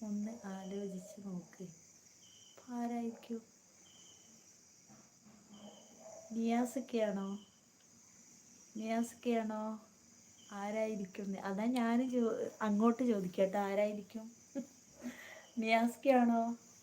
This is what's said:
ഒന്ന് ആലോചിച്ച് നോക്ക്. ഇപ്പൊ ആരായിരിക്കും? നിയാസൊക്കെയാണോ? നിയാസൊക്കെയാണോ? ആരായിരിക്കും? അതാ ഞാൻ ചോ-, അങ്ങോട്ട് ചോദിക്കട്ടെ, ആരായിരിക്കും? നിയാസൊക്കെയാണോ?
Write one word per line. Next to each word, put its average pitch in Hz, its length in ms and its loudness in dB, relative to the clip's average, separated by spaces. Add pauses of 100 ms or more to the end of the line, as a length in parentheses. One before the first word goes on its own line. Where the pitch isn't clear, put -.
ഒന്ന് 208 260 -4 (220)
ആലോചിച്ച് 190 720 -8
നോക്ക്. 180 400 -10 (840)
ഇപ്പൊ - 140 -20 (160)
ആരായിരിക്കും? 233 640 -4 (3000)
നിയാസൊക്കെയാണോ? 226 880 0 (1500)
നിയാസൊക്കെയാണോ? 226 840 -2 (1000)
ആരായിരിക്കും? 208 680 -4 (200)
അതാ 202 160 0 (120)
ഞാൻ 233 220 4 (140)
ചോ-, 233 360 2 (180)
അങ്ങോട്ട് 226 440 4
ചോദിക്കട്ടെ, 190 480 2 (100)
ആരായിരിക്കും? 208 560 -2 (1400)
നിയാസൊക്കെയാണോ? 233 800 6 (420)